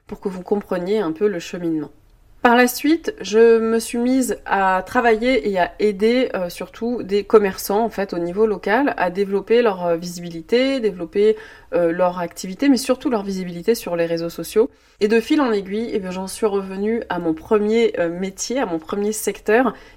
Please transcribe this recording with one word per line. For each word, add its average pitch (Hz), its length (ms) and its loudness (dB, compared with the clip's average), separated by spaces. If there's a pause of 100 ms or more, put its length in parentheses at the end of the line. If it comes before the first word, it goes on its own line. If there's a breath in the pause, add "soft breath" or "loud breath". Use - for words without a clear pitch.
pour - 140 -12
que 208 100 -4
vous 185 140 -8
compreniez 202 560 -2
un 170 120 -2
peu 208 160 0
le 190 120 -2
cheminement. 165 500 -4 (540)
Par 240 120 6
la 247 120 4
suite, 302 540 0
je 226 360 6
me 226 220 2
suis 226 180 -6
mise 247 480 0
à 190 400 2
travailler 233 640 2
et 190 100 0
à 170 200 2
aider, 220 560 2
euh, 180 140 -2
surtout 226 520 -8
des 196 220 -2
commerçants 202 600 2
en 226 60 -2
fait, 196 240 -6
au 175 60 -4
niveau 175 260 -2
local 214 520 0
à 180 120 0
développer 196 540 0
leur, 185 220 0
euh, 170 120 0
visibilité, 175 840 -2
développer, 202 560 0 (380 loud breath)
euh, 170 180 2
leur 180 280 0
activité, 190 500 -4
mais 269 80 6
surtout 254 320 -2
leur 220 140 0
visibilité 185 500 -2
sur 185 220 -4
les 170 100 2
réseaux 170 240 -2
sociaux. 190 400 0 (300 soft breath)
Et 208 80 2
de 226 120 4
fil 302 220 2
en 254 100 2
aiguille, 202 400 -2
eh 226 80 -2
bien, 185 120 -8
j'en 185 160 -6
suis - 180 -4
revenue 202 640 -2
à 180 80 -2
mon 170 160 -2
premier, 214 640 2
euh, 170 100 0
métier, 190 500 -6
à 254 80 0
mon 165 120 -2
premier 202 320 -2
secteur, 214 600 0 (240 loud breath)